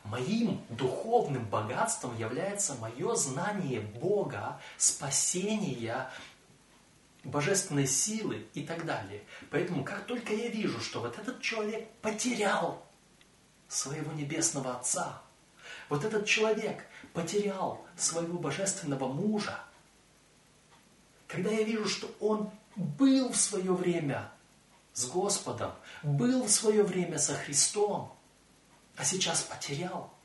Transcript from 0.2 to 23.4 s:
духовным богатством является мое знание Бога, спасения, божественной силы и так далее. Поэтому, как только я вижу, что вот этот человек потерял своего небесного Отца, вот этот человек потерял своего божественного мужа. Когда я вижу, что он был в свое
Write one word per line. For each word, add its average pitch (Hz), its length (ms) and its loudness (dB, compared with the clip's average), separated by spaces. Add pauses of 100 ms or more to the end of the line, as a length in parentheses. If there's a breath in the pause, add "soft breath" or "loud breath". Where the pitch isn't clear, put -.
духовным 131 760 2
богатством 110 680 0
является 139 600 -2
мое 120 400 -2
знание 175 680 0
Бога, 131 800 -2 (160 loud breath)
спасения, 147 1300 0 (1120 loud breath)
божественной 147 640 2
силы - 680 -2
и - 80 -6
так 165 240 -6
далее. 104 380 -6 (260 loud breath)
Поэтому, 147 340 0
как 202 220 -6
только 226 280 -4
я 240 160 -2
вижу, 190 300 -2
что - 220 -6
вот 117 160 -6
этот 220 240 -8
человек 214 480 -2 (140)
потерял 214 840 0 (840)
своего 147 440 -4
небесного 139 640 -2
Отца, - 480 -4 (680 loud breath)
вот 143 140 0
этот 214 220 0
человек - 600 2 (280 loud breath)
потерял 190 720 -2 (100)
своего 170 440 0
божественного 143 680 -2
мужа. 208 520 -2 (1700)
Когда 185 220 0
я 220 140 4
вижу, 214 240 2
что - 320 -4
он 208 320 2 (240)
был 262 540 6
в - 80 0
свое 185 360 2